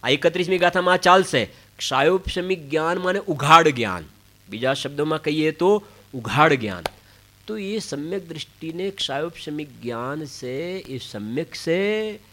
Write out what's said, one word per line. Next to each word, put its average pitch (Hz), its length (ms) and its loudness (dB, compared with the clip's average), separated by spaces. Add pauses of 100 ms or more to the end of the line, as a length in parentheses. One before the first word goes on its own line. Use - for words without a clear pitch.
આ 120 60 -2
એકત્રીસમી 170 500 2
ગાથામાં 180 360 4
આ - 20 6
ચાલશે. 180 520 4 (300)
ક્ષાયોપશમિક 175 920 0
જ્ઞાન 160 280 0
માને 185 200 0
ઉઘાડ 156 500 6
જ્ઞાન, 104 360 -2 (440)
બીજા 120 260 -2
શબ્દોમાં 147 480 -4
કહીએ 156 280 0
તો 202 360 2 (280)
ઉઘાડ 131 380 4
જ્ઞાન. 101 320 -2 (640)
તો 214 100 -8
એ 208 220 -6
સમ્યક 165 500 -8
દ્રષ્ટિને 165 640 -10
ક્ષાયોપશમિક 151 920 -8
જ્ઞાન 123 420 -6
છે 143 540 -8
એ 131 200 -10
સમ્યક 117 560 -8
છે. 208 580 -2 (200)